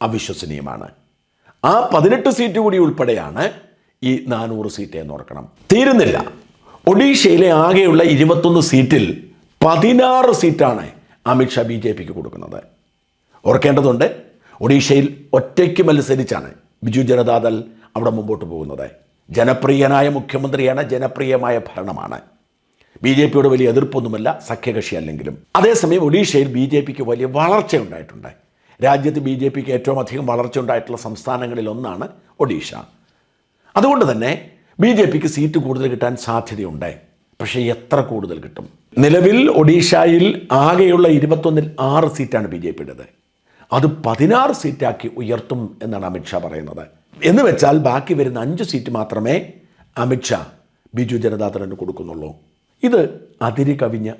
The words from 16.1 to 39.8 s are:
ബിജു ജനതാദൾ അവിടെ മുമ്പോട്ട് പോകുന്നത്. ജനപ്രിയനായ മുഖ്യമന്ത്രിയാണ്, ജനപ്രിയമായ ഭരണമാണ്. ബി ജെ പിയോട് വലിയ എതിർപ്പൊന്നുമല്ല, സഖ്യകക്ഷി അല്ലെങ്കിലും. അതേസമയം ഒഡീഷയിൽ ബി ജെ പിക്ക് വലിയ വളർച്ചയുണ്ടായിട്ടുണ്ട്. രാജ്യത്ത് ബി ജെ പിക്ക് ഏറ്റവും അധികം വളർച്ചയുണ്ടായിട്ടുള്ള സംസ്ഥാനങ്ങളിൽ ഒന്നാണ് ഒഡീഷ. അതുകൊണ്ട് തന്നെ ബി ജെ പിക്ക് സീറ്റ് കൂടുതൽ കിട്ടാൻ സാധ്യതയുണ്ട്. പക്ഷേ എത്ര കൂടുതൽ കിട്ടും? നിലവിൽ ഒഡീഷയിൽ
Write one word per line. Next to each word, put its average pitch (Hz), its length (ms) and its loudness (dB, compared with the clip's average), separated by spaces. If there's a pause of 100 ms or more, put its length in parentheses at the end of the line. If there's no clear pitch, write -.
ബിജു 117 240 0
ജനതാദൾ 117 460 2 (400)
അവിടെ 113 220 -2
മുമ്പോട്ട് 107 340 -6
പോകുന്നത്. 71 340 -10 (520)
ജനപ്രിയനായ 135 680 2 (100)
മുഖ്യമന്ത്രിയാണ്, 135 640 -4 (100)
ജനപ്രിയമായ 127 640 -2 (120)
ഭരണമാണ്. 78 500 -10 (880)
ബി 127 140 2
ജെ 147 140 6
പിയോട് 139 220 4
വലിയ 127 200 4
എതിർപ്പൊന്നുമല്ല, 117 540 -2 (200)
സഖ്യകക്ഷി 110 520 -6
അല്ലെങ്കിലും. 78 360 -10 (240)
അതേസമയം 185 480 2
ഒഡീഷയിൽ 147 480 2
ബി 127 80 0 (100)
ജെ 147 140 2
പിക്ക് 135 220 -10
വലിയ 120 180 -2 (100)
വളർച്ചയുണ്ടായിട്ടുണ്ട്. 135 920 -2 (540)
രാജ്യത്ത് 143 420 0
ബി 135 140 -2
ജെ 139 140 0
പിക്ക് 131 220 -6
ഏറ്റവും 135 260 -2
അധികം 135 280 -8
വളർച്ചയുണ്ടായിട്ടുള്ള 120 760 -4
സംസ്ഥാനങ്ങളിൽ 120 680 -8
ഒന്നാണ് 113 340 -10 (360)
ഒഡീഷ. 107 300 -6 (1080)
അതുകൊണ്ട് 254 320 4
തന്നെ 117 200 -2 (520)
ബി 233 160 6
ജെ 202 120 6
പിക്ക് 151 240 -2
സീറ്റ് 156 300 0
കൂടുതൽ 131 280 -2
കിട്ടാൻ 120 220 -2 (100)
സാധ്യതയുണ്ട്. 101 640 -6 (500)
പക്ഷേ 123 220 -6 (140)
എത്ര - 240 -2 (120)
കൂടുതൽ 95 340 -8
കിട്ടും? - 220 -16 (360)
നിലവിൽ 180 360 6 (220)
ഒഡീഷയിൽ 170 640 4 (420)